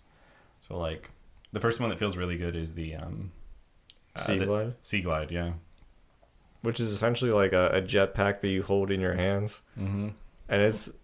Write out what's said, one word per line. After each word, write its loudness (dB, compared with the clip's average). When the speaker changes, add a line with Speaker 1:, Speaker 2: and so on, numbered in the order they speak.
Speaker 1:
So, -8
like, -6
the -6
first 0
one 0
that -4
feels 0
really -2
good -2
is -6
the, -6
um, -8
uh, -6
Speaker 2:
Sea 0
Speaker 1:
the 0
Speaker 2:
Glide? 0
Speaker 1:
Sea -2
Glide, -2
yeah. -2
Speaker 2:
Which -2
is 0
essentially 2
like 6
a, 6
a 2
jetpack 2
that 0
you 2
hold 2
in 0
your 0
hands. 0
Speaker 1:
Mm-hmm. -2
Speaker 2:
And 4
it's, 2